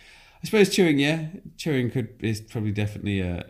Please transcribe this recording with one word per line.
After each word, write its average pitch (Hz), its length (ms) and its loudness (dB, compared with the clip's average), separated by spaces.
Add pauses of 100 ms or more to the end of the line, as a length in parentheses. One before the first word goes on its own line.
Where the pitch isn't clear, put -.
(420)
I - 40 -12
suppose 196 280 4
chewing, 165 260 4
yeah, 156 280 0 (300)
chewing 131 340 -2
could, 117 300 -6
is 107 200 -4
probably 107 300 -6
definitely 101 480 -4
a, 87 300 -4